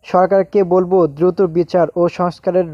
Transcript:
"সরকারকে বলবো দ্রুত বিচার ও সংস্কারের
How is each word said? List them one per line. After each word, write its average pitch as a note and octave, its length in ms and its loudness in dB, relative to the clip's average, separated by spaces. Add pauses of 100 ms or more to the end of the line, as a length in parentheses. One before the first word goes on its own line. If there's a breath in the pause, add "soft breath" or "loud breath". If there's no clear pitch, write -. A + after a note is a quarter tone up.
"সরকারকে F#3 600 0
বলবো F3+ 420 2
দ্রুত E3+ 360 -2
বিচার E3+ 440 0 (100)
ও F3 120 0
সংস্কারের F3 640 -4